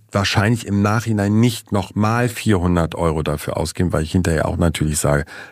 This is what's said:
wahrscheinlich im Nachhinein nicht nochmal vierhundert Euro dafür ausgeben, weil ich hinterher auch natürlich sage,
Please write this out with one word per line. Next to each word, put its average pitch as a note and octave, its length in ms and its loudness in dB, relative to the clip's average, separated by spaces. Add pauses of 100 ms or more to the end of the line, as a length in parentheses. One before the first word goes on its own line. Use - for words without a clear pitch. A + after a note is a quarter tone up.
(120)
wahrscheinlich G#2 560 0
im G2+ 140 2
Nachhinein G#2+ 580 0
nicht A#2 320 0
nochmal G#2+ 560 0
vierhundert F2+ 680 0
Euro D#2+ 280 0
dafür D2+ 320 -4
ausgeben, E2+ 380 -2
weil D#2 100 0
ich D#2+ 80 -6
hinterher F2 380 2
auch E2+ 80 -4
natürlich D#2 420 0
sage, C#2+ 240 0 (280)